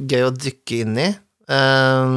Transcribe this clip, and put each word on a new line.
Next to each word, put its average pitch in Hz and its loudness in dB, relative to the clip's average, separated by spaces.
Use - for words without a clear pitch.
gøy 127 0
å 127 0
dykke 123 -8
inn 110 -2
i. 160 0
Eh, 131 2